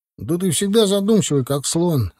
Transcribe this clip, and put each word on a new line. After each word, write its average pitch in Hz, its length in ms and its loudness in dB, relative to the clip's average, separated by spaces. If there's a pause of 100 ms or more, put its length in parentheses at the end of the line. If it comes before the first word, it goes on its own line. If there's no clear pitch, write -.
(180)
«Да 143 200 -4
ты 185 120 -2
всегда 202 360 2
задумчивый, 196 580 2
как 139 220 -4
слон», — 160 540 0